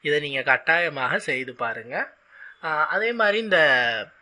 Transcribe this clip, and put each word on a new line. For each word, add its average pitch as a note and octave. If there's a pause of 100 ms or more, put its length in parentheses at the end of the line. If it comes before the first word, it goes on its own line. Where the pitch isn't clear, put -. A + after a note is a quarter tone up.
இதை D3
நீங்க C#3
கட்டாயமாக C#3+
செய்து B2+
பாருங்க. A#2+ (500)
ஆ, D#3
அதே G#3+
மாதிரி G#3+
இந்த C3+ (120)